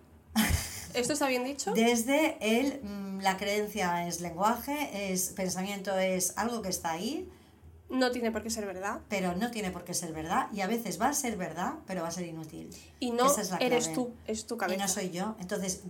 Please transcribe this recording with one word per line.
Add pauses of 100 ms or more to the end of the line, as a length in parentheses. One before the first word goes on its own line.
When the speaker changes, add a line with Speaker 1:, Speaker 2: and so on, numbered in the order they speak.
(340)
Speaker 1:
<laughs>
Speaker 2:
¿Esto
está
bien
dicho?
Speaker 1:
Desde
el,
mm,
la
creencia
es
lenguaje,
es
pensamiento,
es
algo
que
está
ahí. (600)
Speaker 2:
No
tiene
por
qué
ser
verdad. (100)
Speaker 1:
Pero
no
tiene
por
qué
ser
verdad,
y
a
veces
va
a
ser
verdad, (120)
pero
va
a
ser
inútil. (320)
Speaker 2:
Y
no
Speaker 1:
Esa
es
la
Speaker 2:
eres
Speaker 1:
clave.
Speaker 2:
tú, (140)
es
tu
cabeza.
Speaker 1:
Y
no
soy
yo.
Entonces,